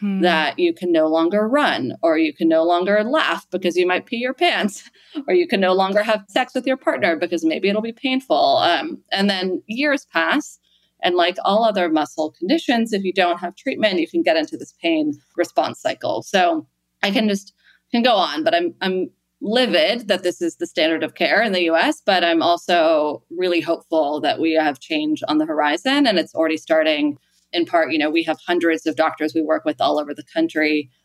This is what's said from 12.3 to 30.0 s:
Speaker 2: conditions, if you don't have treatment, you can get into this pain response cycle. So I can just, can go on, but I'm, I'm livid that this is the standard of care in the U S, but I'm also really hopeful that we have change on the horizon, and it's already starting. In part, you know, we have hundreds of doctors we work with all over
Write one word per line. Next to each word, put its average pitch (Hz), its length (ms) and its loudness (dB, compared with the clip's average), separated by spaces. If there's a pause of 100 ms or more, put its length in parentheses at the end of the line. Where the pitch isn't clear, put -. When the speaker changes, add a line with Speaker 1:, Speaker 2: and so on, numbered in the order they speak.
Speaker 2:
conditions, 240 540 0
if 196 120 -2
you 185 100 -4
don't 175 260 0
have 175 160 -8
treatment, 214 440 -2
you 165 80 0
can 170 160 -2
get 165 140 4
into 147 200 -4
this - 240 -14
pain 156 320 0 (240)
response 156 420 -2
cycle. - 420 -4
So 175 460 0 (340)
I 202 100 0
can 214 180 0
just, 202 240 -4 (380)
can 226 120 0
go 240 120 4
on, 156 280 0
but 165 120 2
I'm, 175 260 -2
I'm 185 280 -2 (320)
livid 208 680 0
that 185 160 0
this 175 180 -4
is 165 160 -4
the 170 100 -6
standard 160 360 0
of 143 120 -8
care 175 260 2
in 226 100 0
the 180 120 0
U 165 120 0
S, 254 300 2
but 180 180 2
I'm 165 200 2
also 160 880 2
really 175 280 0
hopeful 156 640 -2
that 143 180 -2
we 160 140 0
have 156 260 0
change 151 480 -4
on 151 120 0
the - 80 0
horizon, 269 580 0
and 202 140 2
it's - 160 -4
already 160 220 0
starting. 151 600 0 (340)
In 170 140 -2
part, 160 260 -2
you 160 60 -2
know, 147 140 0
we 160 120 0
have 160 220 -4
hundreds 170 400 0
of 151 100 -4
doctors 156 380 -2
we 160 80 -2
work 156 240 -2
with 151 160 -4
all 151 180 0
over 147 140 -6